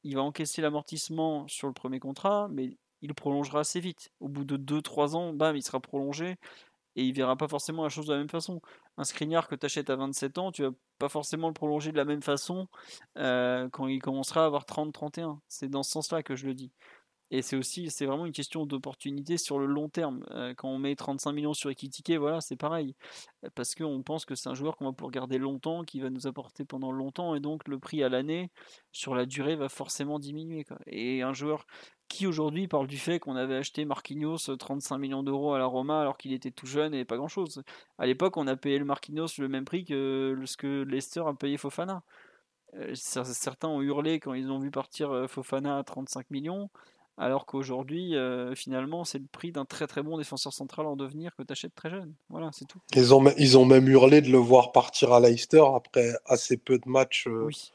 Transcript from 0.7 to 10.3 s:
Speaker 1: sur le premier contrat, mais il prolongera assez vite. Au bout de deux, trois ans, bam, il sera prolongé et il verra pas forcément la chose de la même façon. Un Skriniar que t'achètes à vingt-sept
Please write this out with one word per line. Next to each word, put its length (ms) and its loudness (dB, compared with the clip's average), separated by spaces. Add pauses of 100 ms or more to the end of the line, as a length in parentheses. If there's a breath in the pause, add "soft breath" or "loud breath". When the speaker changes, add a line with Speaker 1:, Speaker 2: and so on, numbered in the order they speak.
Speaker 1:
sur 200 -8
le 60 -6
premier 260 -8
contrat, 520 -2
mais 260 -8 (240)
il 120 -10
prolongera 480 -2
assez 180 -4
vite. 400 -10
Au 80 -10
bout 180 -8
de 120 -4
deux, 240 -4
trois 340 -2
ans, 180 -4
bam, 220 0
il 80 -6
sera 160 -6
prolongé 580 -6 (580 soft breath)
et 80 -2
il 100 0
verra 220 0
pas 120 -4
forcément 360 -6
la 60 -4
chose 180 -10
de 60 0
la 60 -2
même 100 -6
façon. 320 -8 (360 soft breath)
Un 60 -8
Skriniar 440 -2
que 80 -6
t'achètes 340 -6
à 60 0
vingt-sept 420 -6